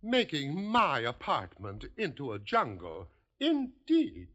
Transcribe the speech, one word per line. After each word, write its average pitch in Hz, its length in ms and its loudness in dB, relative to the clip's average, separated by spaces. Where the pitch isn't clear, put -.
Making 190 600 0
my 208 320 4
apartment 107 840 -2
into 143 360 -4
a 104 80 -6
jungle, 98 680 -2
indeed. 277 960 0